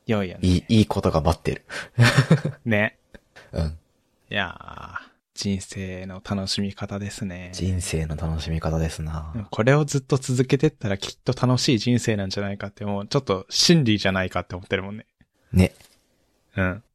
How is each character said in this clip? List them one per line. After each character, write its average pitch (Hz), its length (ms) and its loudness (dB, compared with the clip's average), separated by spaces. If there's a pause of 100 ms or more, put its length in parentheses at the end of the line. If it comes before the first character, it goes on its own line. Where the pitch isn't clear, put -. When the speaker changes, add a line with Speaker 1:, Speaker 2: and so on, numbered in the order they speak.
Speaker 1:
良 107 160 2
い 92 60 -4
よ 90 100 -12
ね。 - 80 -18
Speaker 2:
い 90 120 6
い、 - 100 -4
い 110 140 6
い - 40 2
こ - 140 -2
と 95 100 2
が 80 120 2
待 82 160 2
っ - 40 -20
て - 120 -2
る。 - 100 -12 (520)
Speaker 1:
<laughs> - 500 2
ね。 110 320 0 (540)
Speaker 2:
う 85 100 -2
ん。 80 160 -4 (520)
Speaker 1:
い 104 40 -6
や 98 200 -2 (460)
ー、 - 140 -20 (200)
人 98 260 -2
生 95 460 -10
の 92 180 -14
楽 98 220 -4
し - 140 -2
み 98 140 -4
方 101 260 -8
で 101 100 -8
す - 140 -10
ね。 90 280 -10
Speaker 2:
人 90 300 -2
生 80 240 -2
の 78 80 -4
楽 80 260 -4
し 80 100 -6
み 80 100 -2
方 80 180 -2
で 80 100 0
す 80 140 -8
な。 78 480 -8
Speaker 1:
こ 110 140 0
れ 135 100 6
を 151 100 4
ず 143 140 -2
っ - 20 -4
と 139 160 0
続 127 280 0
け 135 140 2
て 156 100 4
っ - 20 -6
た - 180 -6
ら 98 80 -2
き - 180 -10
っ - 80 -20
と 127 120 -2
楽 127 260 2
し 143 140 2
い 107 60 4
人 123 180 2
生 113 160 0
な 101 100 -2
ん 95 60 -6
じ 98 80 -8
ゃ 101 40 -2
な 101 100 -4
い 101 40 -10
か 98 120 -10
っ - 20 -16
て、 - 140 -12
も 104 160 -4
う 104 80 -10
ち - 80 0
ょ - 20 2
っ 131 40 0
と 95 280 0
真 165 320 6
理 110 160 4
じ 98 100 0
ゃ 95 40 2
な 95 120 2
い 92 60 -4
か 90 100 -4
っ - 60 -6
て - 80 -12
思 92 100 -10
っ - 20 -20
て 98 100 -2
る 92 80 -2
も 101 80 -12
ん 107 40 -14
ね。 - 100 -18 (460)
Speaker 2:
ね。 92 220 4 (840)
Speaker 1:
う 98 60 0
ん。 92 220 -4 (100)